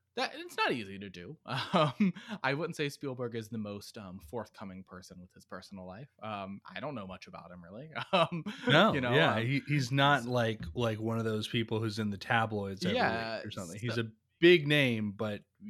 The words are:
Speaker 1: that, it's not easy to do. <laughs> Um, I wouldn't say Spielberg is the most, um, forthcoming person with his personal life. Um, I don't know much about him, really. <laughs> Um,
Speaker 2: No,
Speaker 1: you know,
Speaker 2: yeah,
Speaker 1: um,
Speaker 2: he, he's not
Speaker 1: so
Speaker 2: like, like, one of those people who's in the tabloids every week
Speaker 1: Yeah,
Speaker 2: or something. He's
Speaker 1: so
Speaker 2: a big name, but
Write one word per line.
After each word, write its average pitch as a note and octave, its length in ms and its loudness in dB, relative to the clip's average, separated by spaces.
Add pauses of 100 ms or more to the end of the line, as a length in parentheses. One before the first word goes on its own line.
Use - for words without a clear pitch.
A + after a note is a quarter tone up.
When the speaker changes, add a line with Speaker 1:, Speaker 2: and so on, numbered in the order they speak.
(160)
Speaker 1:
that, B3+ 180 -4
it's E4+ 240 -14
not G#4 140 2
easy G2+ 260 -6
to G2+ 120 -10
do. F2+ 320 -12
<laughs> - 40 -20
Um, D3+ 680 2 (300)
I C3 120 2
wouldn't D#3+ 220 -4
say D3+ 140 0
Spielberg B2 440 -6
is A2 140 -6
the A#2 100 -8
most, G#2 380 -8
um, F#2+ 240 -12
forthcoming G2+ 640 -10
person F#2 360 -18
with F2+ 120 -20
his - 140 -20
personal F#2 400 -12
life. G2+ 240 -14 (120)
Um, G2 380 -8 (140)
I F#2+ 60 -10
don't C#3+ 140 -6
know G#2 120 -8
much F#2 200 -14
about E2 240 -16
him, F2+ 140 -16
really. A2 260 -16 (120)
<laughs> - 100 -16
Um, F3 320 2 (220)
Speaker 2:
No, D#3 260 6
Speaker 1:
you D3 80 0
know, B2 140 2
Speaker 2:
yeah, C3+ 260 4
Speaker 1:
um, - 0 -
Speaker 2:
he, C3 260 0
he's C#3 240 0
not C#3 340 4
Speaker 1:
so A#2+ 40 -6
Speaker 2:
like, A#2 460 0
like, A2+ 260 0
one A2+ 180 0
of A2+ 60 0
those G#2+ 240 0
people A2+ 320 0
who's A2 180 -2
in G#2+ 120 0
the G2+ 80 -4
tabloids G#2 680 0
every G3+ 240 2
week A2+ 200 -2
Speaker 1:
Yeah, G#2+ 140 -6
Speaker 2:
or G#2+ 60 -8
something. F#2+ 280 -10
He's A2+ 180 -4
Speaker 1:
so - 20 0
Speaker 2:
a A2+ 120 -2 (280)
big E3+ 300 8
name, A#2+ 440 4
but G#2 300 -4 (280)